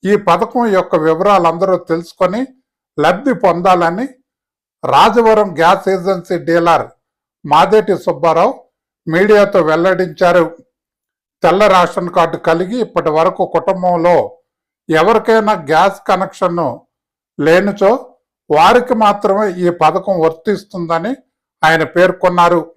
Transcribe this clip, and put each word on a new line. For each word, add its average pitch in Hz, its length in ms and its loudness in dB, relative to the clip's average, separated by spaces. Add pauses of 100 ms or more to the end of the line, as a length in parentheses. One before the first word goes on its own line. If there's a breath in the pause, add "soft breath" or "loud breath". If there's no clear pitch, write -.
ఈ 202 100 2 (120)
పథకం 226 400 0
యొక్క 190 280 -2
వివరాలు 170 520 0
అందరూ 175 300 -2
తెలుసుకొని 180 680 -4 (540)
లబ్ధి 240 340 0
పొందాలని 180 720 0 (800)
రాజవరం 202 720 2
గ్యాస్ 180 320 0
ఏజెన్సీ 185 480 -4
డీలర్ 165 480 0 (600)
మాదేటి 196 520 2
సుబ్బారావు 165 540 -2 (560)
మీడియాతో 202 540 2
వెల్లడించారు. 175 960 0 (840)
తెల్ల 185 240 2
రేషన్ 180 420 0
కార్డు 170 280 -2
కలిగి 180 480 -2
ఇప్పటి 165 240 -4
వరకు 165 360 0
కుటుంబంలో 175 720 0 (760)
ఎవరికైనా 214 640 2
గ్యాస్ 170 540 0
కనెక్షన్ 175 560 -2 (800)
లేనిచో 196 500 2 (680)
వారికి 240 360 2
మాత్రమే 208 580 0
ఈ 175 180 -2
పథకం 175 500 -2
వర్తిస్తుందని 170 960 -4 (480)
ఆయన 160 200 2
పేర్కొన్నారు. 175 800 2 (160)